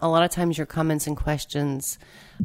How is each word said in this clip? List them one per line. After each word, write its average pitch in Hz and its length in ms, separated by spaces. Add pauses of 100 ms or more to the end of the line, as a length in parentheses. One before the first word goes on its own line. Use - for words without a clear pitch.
a 165 60
lot 165 160
of 175 60
times 170 280
your 151 80
comments 156 400
and 151 100
questions, 143 840 (460)